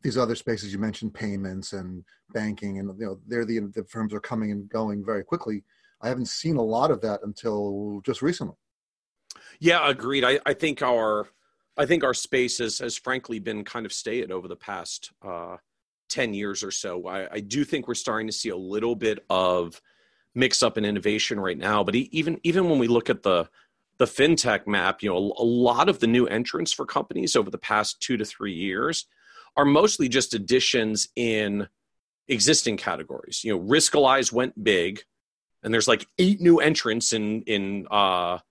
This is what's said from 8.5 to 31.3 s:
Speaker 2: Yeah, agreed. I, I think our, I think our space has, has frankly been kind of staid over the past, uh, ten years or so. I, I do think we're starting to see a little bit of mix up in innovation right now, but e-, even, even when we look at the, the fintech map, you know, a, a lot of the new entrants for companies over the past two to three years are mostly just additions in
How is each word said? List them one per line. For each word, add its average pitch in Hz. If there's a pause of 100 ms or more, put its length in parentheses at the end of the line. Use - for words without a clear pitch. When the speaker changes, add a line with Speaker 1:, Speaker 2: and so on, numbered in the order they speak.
Speaker 2:
Yeah, 165
agreed. 131
I, 135
I 143
think 151
our, 110 (500)
I 143
think 160
our 131
space 127
has, 110
has 120
frankly 127
been 107
kind 113
of -
staid 113
over 92
the 87
past, - (100)
uh, 87 (520)
ten 120
years 101
or 95
so. 90
I, 95
I 107
do 110
think 135
we're 123
starting 110
to 107
see -
a 90
little 107
bit 107
of 90 (540)
mix 127
up 113
in 107
innovation 104
right 92
now, 104
but 95
e-, 131
even, 156
even 170
when 147
we 117
look 117
at 104
the, 87 (500)
the 127
fintech 131
map, 98
you 104
know, 90
a, 104
a -
lot 120
of 165
the 117
new 120
entrants 123
for -
companies -
over 101
the -
past -
two 123
to 107
three 101
years 98 (500)
are 143
mostly 151
just 123
additions 110
in 107 (600)